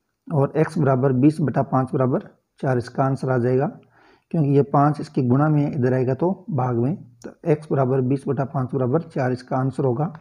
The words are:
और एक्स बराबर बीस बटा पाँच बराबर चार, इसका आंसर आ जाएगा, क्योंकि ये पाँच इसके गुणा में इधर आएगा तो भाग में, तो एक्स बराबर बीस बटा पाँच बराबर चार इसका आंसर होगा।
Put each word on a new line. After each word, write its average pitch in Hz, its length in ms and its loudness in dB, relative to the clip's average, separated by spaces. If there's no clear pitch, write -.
और 147 300 0
एक्स 156 200 0
बराबर 135 360 2
बीस 139 280 4
बटा 135 220 0
पाँच 131 300 -2
बराबर 139 340 0
चार, 131 180 0
इसका 120 260 -4
आंसर 135 260 -2
आ 131 80 0
जाएगा, 127 300 2
क्योंकि 156 180 0
ये 143 140 4
पाँच 147 380 2
इसके 151 220 -4
गुणा 131 260 4
में 147 180 2
इधर 127 260 0
आएगा 131 220 0
तो 175 360 -2
भाग 127 240 -2
में, 127 200 0
तो - 360 -16
एक्स 156 240 0
बराबर 135 320 2
बीस 135 240 -2
बटा 135 180 -2
पाँच 127 280 -6
बराबर 131 320 0
चार 131 260 -2
इसका 127 260 -4
आंसर 131 280 -2
होगा। 139 360 -2